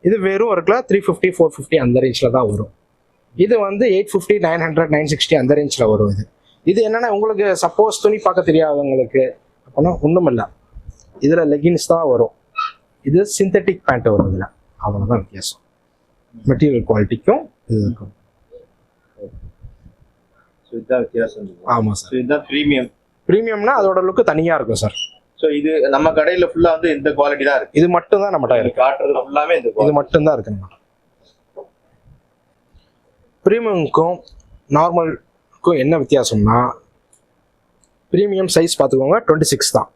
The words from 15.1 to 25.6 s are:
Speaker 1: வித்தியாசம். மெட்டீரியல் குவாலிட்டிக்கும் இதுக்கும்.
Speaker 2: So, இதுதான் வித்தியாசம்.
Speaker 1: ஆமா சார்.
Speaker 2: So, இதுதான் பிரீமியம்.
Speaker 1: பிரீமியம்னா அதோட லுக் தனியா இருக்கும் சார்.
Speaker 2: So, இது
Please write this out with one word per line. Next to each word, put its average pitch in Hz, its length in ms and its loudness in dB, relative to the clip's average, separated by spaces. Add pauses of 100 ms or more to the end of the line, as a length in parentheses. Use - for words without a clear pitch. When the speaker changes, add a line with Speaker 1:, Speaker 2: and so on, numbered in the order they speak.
Speaker 1:
வித்தியாசம். - 400 -14 (880)
மெட்டீரியல் 127 400 2
குவாலிட்டிக்கும் 113 500 0 (360)
இதுக்கும். 104 360 -4 (2500)
Speaker 2:
So, - 120 -20
இதுதான் 123 280 -2
வித்தியாசம். 110 420 -6 (280)
Speaker 1:
ஆமா 107 240 -2
சார். - 120 -16
Speaker 2:
So, 131 80 -6
இதுதான் 143 300 -2
பிரீமியம். 139 400 -2 (400)
Speaker 1:
பிரீமியம்னா 214 500 0
அதோட 190 280 2
லுக் 190 220 0
தனியா 160 300 0
இருக்கும் 113 240 -4
சார். 107 120 -4 (460)
Speaker 2:
So, 160 60 0 (120)
இது 156 120 -2 (240)